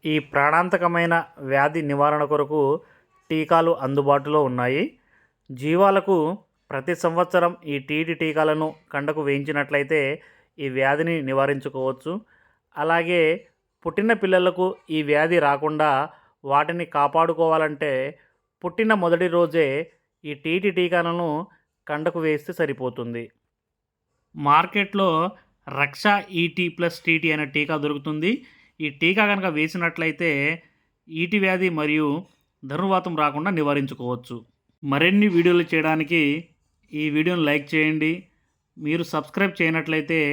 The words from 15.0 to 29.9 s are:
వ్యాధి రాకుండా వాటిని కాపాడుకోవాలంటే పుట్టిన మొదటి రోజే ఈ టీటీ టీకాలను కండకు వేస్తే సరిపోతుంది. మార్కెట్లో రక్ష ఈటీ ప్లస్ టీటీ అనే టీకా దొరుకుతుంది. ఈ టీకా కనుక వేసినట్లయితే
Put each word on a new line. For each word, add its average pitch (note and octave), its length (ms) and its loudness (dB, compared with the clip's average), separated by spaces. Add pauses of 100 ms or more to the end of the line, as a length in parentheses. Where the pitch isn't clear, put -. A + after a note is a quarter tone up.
వ్యాధి D#3+ 380 4
రాకుండా D3+ 440 2 (640)
వాటిని E3 340 0 (100)
కాపాడుకోవాలంటే D#3 960 2 (720)
పుట్టిన A3 300 0
మొదటి F3 420 2
రోజే E3 320 2 (560)
ఈ D3 100 -10 (120)
టీటీ F#3 340 -2
టీకాలను E3+ 500 0 (580)
కండకు D#3 320 -4
వేస్తే D#3 340 -2
సరిపోతుంది. B2 720 -6 (1120)
మార్కెట్లో F3+ 720 2 (720)
రక్ష C#3 240 -4 (380)
ఈటీ E3+ 240 -2 (100)
ప్లస్ E3+ 300 -2
టీటీ E3 300 2
అనే D3+ 100 -4 (100)
టీకా D3 280 -2
దొరుకుతుంది. D3+ 480 -2 (480)
ఈ D#3 80 -6 (120)
టీకా F#3 320 2
కనుక F#3+ 240 -2
వేసినట్లయితే E3 760 -2 (760)